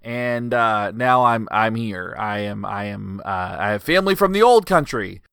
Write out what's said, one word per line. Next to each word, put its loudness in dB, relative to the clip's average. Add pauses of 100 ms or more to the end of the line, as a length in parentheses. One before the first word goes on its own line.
and, -4
uh, 2
now 4
I'm, 2
I'm 2
here. -6
I -4
am, -6
I -6
am, -10
uh, -6
I -2
have -2
family 2
from 2
the 4
old 6
country. -2 (100)